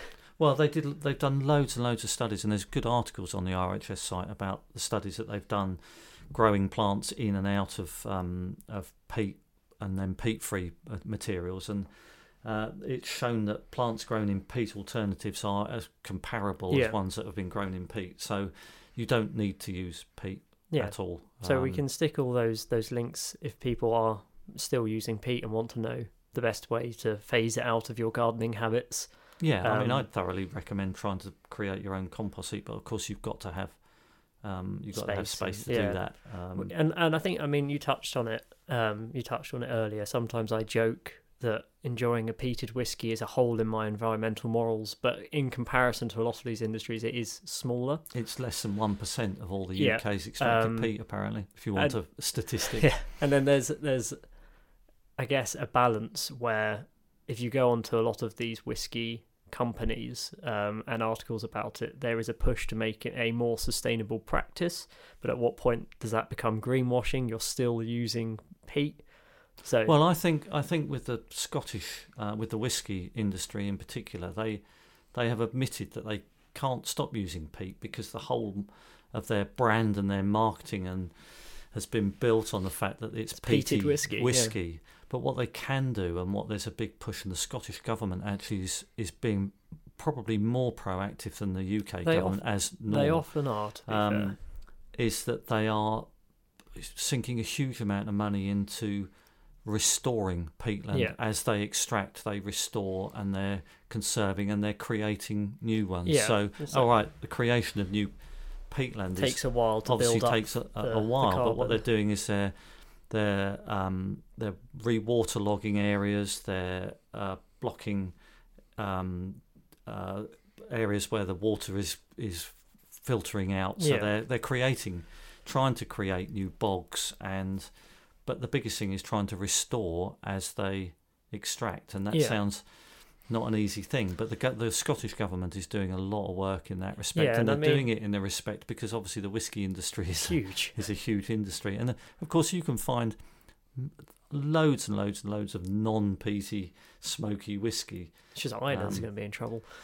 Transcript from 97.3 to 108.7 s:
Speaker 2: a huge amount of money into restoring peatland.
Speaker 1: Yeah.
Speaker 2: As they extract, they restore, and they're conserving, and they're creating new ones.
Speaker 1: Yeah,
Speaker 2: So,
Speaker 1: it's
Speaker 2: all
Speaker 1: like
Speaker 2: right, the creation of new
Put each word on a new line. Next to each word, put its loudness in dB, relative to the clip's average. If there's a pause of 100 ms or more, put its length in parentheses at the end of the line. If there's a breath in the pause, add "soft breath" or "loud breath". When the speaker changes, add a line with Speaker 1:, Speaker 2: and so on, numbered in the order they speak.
Speaker 2:
a -2
huge -2
amount 0
of -2
money 2
into 0 (560 soft breath)
restoring 2 (100)
peatland. -2
Speaker 1:
Yeah. 2
Speaker 2:
As 0
they 2
extract, -2
they -2
restore, -2
and 0
they're -2 (260 loud breath)
conserving, 0
and 2
they're 0
creating -2
new 2
ones. 0
Speaker 1:
Yeah, 6
Speaker 2:
So, 4 (100)
Speaker 1:
it's -6
Speaker 2:
all 8
Speaker 1:
like 8
Speaker 2:
right, -14
the -8
creation 2
of -2
new 2 (600 loud breath)